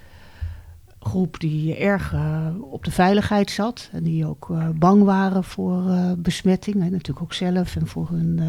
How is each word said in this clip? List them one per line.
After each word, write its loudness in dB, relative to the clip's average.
groep -4
die -2
erg, 0
eh, -2
op -12
de -4
veiligheid 2
zat -6
en -6
die 0
ook, -8
eh, -2
bang 6
waren 2
voor, -2
eh, 2
besmetting. 0
En 0
natuurlijk -4
ook -8
zelf 0
en 0
voor -6
hun, 0
eh, 0